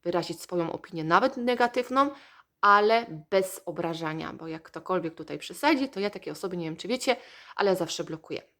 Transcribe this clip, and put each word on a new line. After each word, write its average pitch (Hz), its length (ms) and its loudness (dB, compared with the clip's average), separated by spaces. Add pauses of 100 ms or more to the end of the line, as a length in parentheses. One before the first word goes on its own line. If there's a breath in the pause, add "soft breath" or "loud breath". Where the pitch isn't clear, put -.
wyrazić 175 380 -4
swoją 170 320 -4
opinię, - 320 -8
nawet 190 320 4
negatywną, 247 720 2 (500 loud breath)
ale 208 460 6 (240)
bez 190 360 0
obrażania, 160 680 -4
bo 160 160 -14
jak 160 140 -10
ktokolwiek 165 520 -4
tutaj 147 240 -10
przesadzi, 269 500 0
to 196 120 -8
ja 202 100 -2
takiej 185 220 -12
osoby, 180 240 -6
nie 170 80 -4
wiem, 160 120 -6
czy 175 120 -12
wiecie, 247 280 0 (400 loud breath)
ale 196 200 4
zawsze 165 280 -4
blokuję. 160 380 -10 (180)